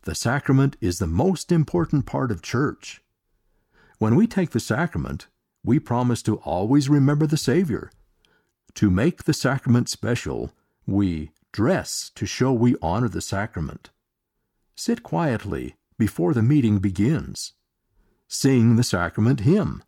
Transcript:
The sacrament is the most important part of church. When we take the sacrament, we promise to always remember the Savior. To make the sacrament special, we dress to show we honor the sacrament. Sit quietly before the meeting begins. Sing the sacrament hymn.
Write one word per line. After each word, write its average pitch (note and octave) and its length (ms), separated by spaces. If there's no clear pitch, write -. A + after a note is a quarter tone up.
The D#2+ 140
sacrament C3+ 640
is F2+ 160
the F#2+ 80
most C#3 460
important D#3+ 560
part C3+ 240
of F2+ 100
church. - 600
When A2 160
we G#3 100
take F#3+ 240
the A#2 100
sacrament, E2+ 680
we - 140
promise B2 460
to G#2+ 140
always A2+ 520
remember D3 380
the D3+ 100
Savior. C#3+ 540
To G#2+ 160
make G#2+ 360
the E3 60
sacrament B2+ 580
special, C#2 640
we F2+ 460
dress - 640
to G#2 100
show B2+ 260
we A#2+ 300
honor G#2 280
the E2+ 120
sacrament. F#2 680
Sit A#3+ 280
quietly A2 720
before D#3+ 340
the A#2 80
meeting A2+ 380
begins. G2+ 720
Sing A#2+ 440
the A#2+ 60
sacrament G#2+ 580
hymn. C3 460